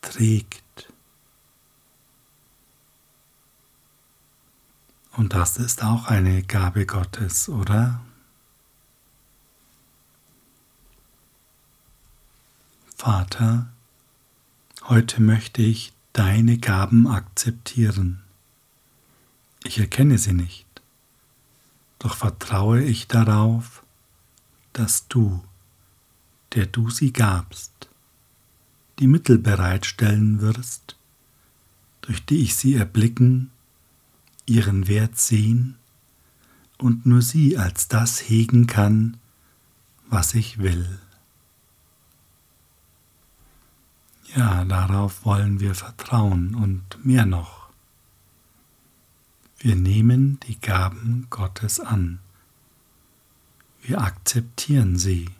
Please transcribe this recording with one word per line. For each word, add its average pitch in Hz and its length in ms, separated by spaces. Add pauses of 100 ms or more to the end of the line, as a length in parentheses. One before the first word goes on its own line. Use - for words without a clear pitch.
trägt. - 880 (4000)
Und 110 200
das 87 240
ist 120 260
auch 113 220
eine 95 380
Gabe 95 420
Gottes, - 640
oder? 117 520 (4000)
Vater, 113 720 (1160)
heute 117 380
möchte 110 420
ich 110 280 (220)
deine 113 460
Gaben 107 480
akzeptieren. 98 1120 (1400)
Ich - 160
erkenne 127 380
sie 95 160
nicht, 87 340 (1300)
doch - 160
vertraue 110 680
ich 120 240
darauf, 113 760 (880)
dass - 340
du, 98 360 (1080)
der 101 140
du 117 220
sie 127 220
gabst, - 760 (1120)
die 135 80
Mittel 131 320
bereitstellen 104 1040
wirst, 113 540 (1080)
durch - 240
die 151 180
ich 107 120
sie 135 200
erblicken, 123 760 (960)
ihren 98 420
Wert 107 300
sehen 120 600 (1000)
und 117 280
nur 123 160
sie 147 360
als 92 300
das 117 320
hegen 113 480
kann, 110 500 (880)
was 95 260
ich 110 260
will. 90 400 (3250)
Ja, 101 300
darauf 95 600
wollen 101 340
wir 98 160
vertrauen 101 800
und 98 500
mehr 127 200
noch. 90 440 (1900)
Wir 113 180
nehmen 117 720
die 104 120
Gaben 107 680
Gottes 101 500
an. 90 400 (1600)
Wir 127 200
akzeptieren 117 960
sie. 87 320 (100)